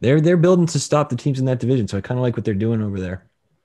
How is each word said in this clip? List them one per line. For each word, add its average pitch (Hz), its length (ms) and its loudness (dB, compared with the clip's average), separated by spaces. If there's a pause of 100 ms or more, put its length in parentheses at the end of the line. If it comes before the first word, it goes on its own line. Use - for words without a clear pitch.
they're, 143 200 4
they're 175 160 4
building 175 300 4
to 151 140 -2
stop 147 280 0
the - 80 -4
teams 135 220 -2
in 131 80 -2
that 127 140 0
division. 120 260 0
So 101 100 -4
I 98 40 -4
kinda 123 220 -4
like 123 140 0
what 107 80 -4
they're 110 100 -2
doing 110 280 -2
over 98 180 -4
there. 90 240 -8 (400)